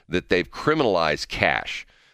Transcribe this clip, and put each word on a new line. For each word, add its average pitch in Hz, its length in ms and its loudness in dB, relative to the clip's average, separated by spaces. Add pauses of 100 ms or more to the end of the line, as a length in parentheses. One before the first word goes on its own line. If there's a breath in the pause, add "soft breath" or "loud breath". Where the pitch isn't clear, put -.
that - 220 -2
they've 90 200 2
criminalized 95 800 0
cash. 65 580 -2 (280 soft breath)